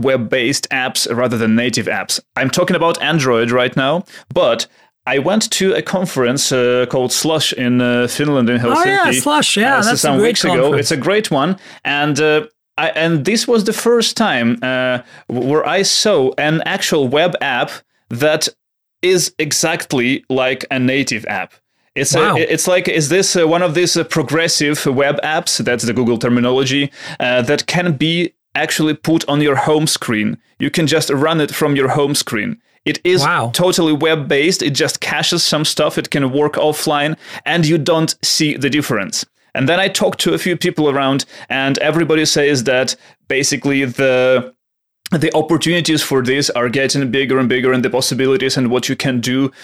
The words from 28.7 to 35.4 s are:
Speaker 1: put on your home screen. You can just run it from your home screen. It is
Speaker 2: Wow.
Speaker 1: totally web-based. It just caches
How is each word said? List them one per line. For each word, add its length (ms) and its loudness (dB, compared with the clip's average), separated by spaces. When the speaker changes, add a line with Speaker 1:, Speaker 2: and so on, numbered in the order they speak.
Speaker 1:
put 340 -2
on 120 2
your 160 2
home 300 2
screen. 500 -2
You 120 -2
can 160 0
just 240 0
run 300 0
it 120 -2
from 220 0
your 140 2
home 260 0
screen. 460 -4
It 200 -4
is 180 4
Speaker 2:
Wow. 300 0
Speaker 1:
totally 400 2
web-based. 680 0
It 80 0
just 300 -2
caches 420 -2